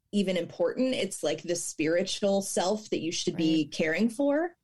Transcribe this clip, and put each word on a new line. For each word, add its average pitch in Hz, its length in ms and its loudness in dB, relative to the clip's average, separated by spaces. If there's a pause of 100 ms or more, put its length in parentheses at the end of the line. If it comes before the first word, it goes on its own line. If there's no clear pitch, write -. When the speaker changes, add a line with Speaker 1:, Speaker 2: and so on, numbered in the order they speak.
(120)
Speaker 1:
even 190 240 2
important. 180 580 0
It's, - 280 -4
like, 156 200 -2
the 175 140 -2
spiritual 190 840 0
self 202 480 -2
that - 100 -2
you 160 100 -4
should 175 260 -4
be 160 280 2
Speaker 2:
Right. 151 80 -12
Speaker 1:
caring 175 380 2
for. 285 540 0